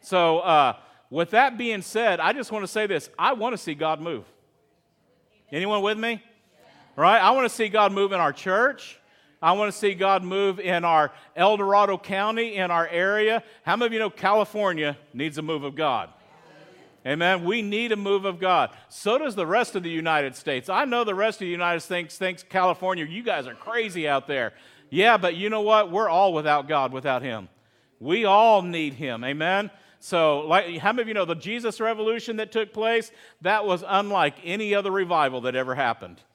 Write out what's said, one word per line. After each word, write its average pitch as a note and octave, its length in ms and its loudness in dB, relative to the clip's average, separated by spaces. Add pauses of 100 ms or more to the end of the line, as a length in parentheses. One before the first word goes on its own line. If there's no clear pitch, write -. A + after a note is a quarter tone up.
So, E3+ 380 2
uh, D3+ 380 4 (340)
with E3+ 180 -2
that A#3+ 300 2
being A3+ 240 -6
said, G#3 360 0
I F3 140 2
just C4 180 -8
wanna G#3+ 140 -6
say G#3+ 220 -4
this. E3+ 200 -4 (120)
I A3+ 140 2
wanna A3+ 240 -4
see D#3+ 180 -8
God D#3 260 -2
move. D3+ 240 -8 (1300)
Anyone G3 320 0
with G#3+ 160 0
me? A3+ 240 -4 (720)
Right? F3+ 240 6
I F#3+ 120 10
wanna B3+ 180 4
see A3 200 -2
God G3+ 220 4
move G3 220 0
in F#3 60 0
our D3 140 4
church. A3+ 640 -2 (440)
I D#3+ 80 6
wanna G3+ 200 0
see G3+ 220 -2
God F#3+ 300 2
move F#3+ 360 -2
in F3 240 0
our D#3 280 4 (240)
El G3+ 220 4
Dorado G3+ 420 4
County, G#3+ 560 -4
in F#3 160 -2
our E3+ 160 2
area. G#3 560 0 (180)
How F3+ 140 0
many A#3+ 100 -2
of A3+ 80 -2
you A3 60 -4
know G#3+ 100 -2
California F#3 880 0 (160)
needs D3 240 -6
a D#3 60 -8
move D3+ 200 -6
of C3+ 120 -10
God? C3 340 -2 (960)
Amen. E3+ 400 0
We A3 160 0
need G#3+ 300 -4
a G#3+ 40 0
move G3+ 300 -2
of F3+ 140 -6
God. F3 320 2 (180)
So A#3 300 -2
does C4+ 160 -6
the F#3 100 -2
rest G#3+ 300 0
of F#3 80 -4
the E3+ 80 -8
United D#3 440 -2
States. C3 320 -6
I G#3 180 0
know A#3+ 180 -2
the G#3 100 -4
rest G#3 220 -2
of G3 100 -10
the F3 60 -6
United F3 300 -2
States F3 360 -8
thinks F#3 240 -6
California, F#3 640 -2
"You F3 160 -12
guys F3+ 240 -4
are B2 80 -14
crazy G3+ 540 -6
out C#3 180 0
there." C3 280 -4 (360)
Yeah, G#3+ 280 4
but F3+ 180 -2
you G3+ 160 -4
know A3 100 -2
what? G#3 300 2
We're G3+ 180 0
all F3+ 240 4
without D3 340 0
God, C#3 240 0
without C3 300 -4
Him. A2 280 -10 (480)
We F#3 280 -2
all G#3 360 6
need E3 340 -6
Him. A#2+ 280 -8
Amen. E3+ 480 -2 (280)
So, D#3 420 2
like, E3+ 380 0
how G3+ 120 0
many A#3+ 120 -2
of A3 40 -6
you A3 60 -8
know G3+ 100 0
the E3+ 100 -4
Jesus A3 460 -8
revolution A3 580 -4
that G#3+ 140 -8
took A3 220 -4
place? A3 360 -2 (320)
That G#3 240 0
was F#3 220 -2
unlike G3 560 0
any G3+ 320 -4
other G3 160 -2
revival D#3 500 0
that B2+ 140 -4
ever B2+ 200 -2
happened. A2+ 460 -4 (140)